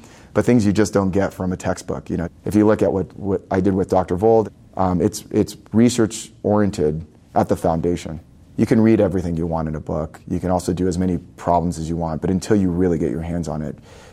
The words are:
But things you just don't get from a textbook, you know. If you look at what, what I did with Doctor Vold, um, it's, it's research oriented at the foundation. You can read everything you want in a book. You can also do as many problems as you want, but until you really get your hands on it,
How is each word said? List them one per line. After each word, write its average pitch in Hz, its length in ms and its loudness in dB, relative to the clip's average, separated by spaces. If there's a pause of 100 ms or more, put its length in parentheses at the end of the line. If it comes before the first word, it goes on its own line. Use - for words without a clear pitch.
(320)
But 104 120 2
things 123 200 4
you 101 80 4
just 101 200 2
don't 98 180 2
get 95 240 -2
from 92 180 -4
a 90 40 -4
textbook, - 520 -6
you 87 80 -4
know. 85 120 -4 (160)
If - 100 -4
you 104 120 6
look 107 160 4
at 92 100 2
what, 92 260 -4
what 98 320 -4
I 98 100 2
did 98 140 2
with 95 140 0
Doctor 92 260 0
Vold, 110 380 2 (240)
um, 92 240 0
it's, 104 320 -2
it's 101 240 0 (160)
research 117 580 2 (140)
oriented 92 600 0 (300)
at 107 140 2
the 95 80 0
foundation. 82 640 -2 (360)
You 113 100 2
can 113 160 4
read 110 180 6
everything 87 380 0
you 85 80 -2
want 80 220 -4
in 78 60 -6
a 76 60 -8
book. 78 480 -6
You 90 100 -4
can 87 120 -4
also 90 240 0
do 90 120 0
as 87 120 0
many 92 180 0
problems 85 640 -2
as 80 100 -6
you 82 80 -4
want, 80 240 -6
but 85 100 -2
until 92 240 0
you 95 160 2
really 87 280 2
get 78 120 0
your 73 120 -6
hands 82 260 -6
on 76 140 -6
it, 73 160 -10 (340)